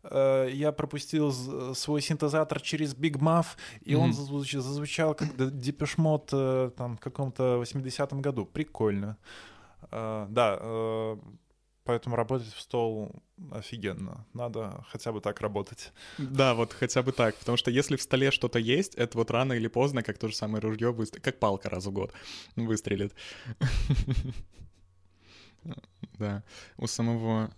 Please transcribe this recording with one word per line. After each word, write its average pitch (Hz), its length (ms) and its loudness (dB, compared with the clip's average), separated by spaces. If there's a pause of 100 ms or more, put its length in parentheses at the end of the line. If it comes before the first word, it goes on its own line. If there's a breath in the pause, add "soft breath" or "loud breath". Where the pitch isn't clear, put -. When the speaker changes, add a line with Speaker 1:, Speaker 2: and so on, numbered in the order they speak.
Speaker 1:
э, 135 480 4
я 147 220 2
пропустил 147 580 0
з-, 131 440 -4
свой 147 260 0
синтезатор 151 580 2
через 151 340 -2
Big 147 260 0
Muff, 165 260 6 (400 loud breath)
и 143 100 2
он - 140 6
Speaker 2:
Мгм. - 80 2
Speaker 1:
зазвуч-, 139 420 -4
зазвучал 147 560 0
как 151 220 -2
Д-, 131 120 2
Depeche 143 480 -2
Mode, 156 360 4
э, 131 420 2
там, 120 220 -6
в - 20 -16
каком-то 127 580 0
восьмидесятом 135 640 -4
году. 131 240 0
Прикольно. 107 720 -2 (760 loud breath)
Э, 110 380 -6
да, 110 300 4
э, 113 580 -2 (760)
поэтому 120 240 0
работать 113 380 -2
в - 80 -14
стол 113 500 -2 (400)
офигенно. 101 840 -8
Надо 113 560 -8
хотя - 220 -6
бы 107 80 -4
так 104 220 -4
работать. 101 500 -6 (260 loud breath)
Speaker 2:
Да, 135 360 4
вот 113 180 2
хотя - 320 2
бы 131 80 2
так. 113 240 4
Потому 120 220 0
что - 120 2
если 135 280 2
в - 40 -6
столе 135 300 4
что-то 123 280 2
есть, 131 360 2
это 117 220 0
вот 113 120 2
рано 131 220 2
или 117 160 0
поздно, 127 360 2
как 107 140 -4
то 110 120 -4
же 110 60 -6
самое 107 260 -2
ружье, 110 320 2
выст-, 110 260 -4
как - 200 -2
палка 101 300 2
раз 92 160 -4
в 101 60 -4
год 98 220 -4 (420 loud breath)
выстрелит. 104 580 -2 (460 loud breath)
<laughs> - 840 2 (1700 loud breath)
Да, 104 260 -2 (340 loud breath)
у 117 100 -4
самого 113 720 0